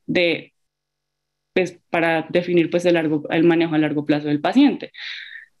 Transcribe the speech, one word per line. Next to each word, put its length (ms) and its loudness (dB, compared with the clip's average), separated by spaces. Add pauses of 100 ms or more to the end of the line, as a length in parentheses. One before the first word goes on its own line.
de, 460 -2 (1000)
pues, 240 -2 (120)
para 400 0
definir, 400 0
pues, 160 -2
el 100 4
largo, 340 -2
el 140 0
manejo 320 2
a 20 2
largo 280 0
plazo 240 -2
del 120 -2
paciente. 500 2 (680)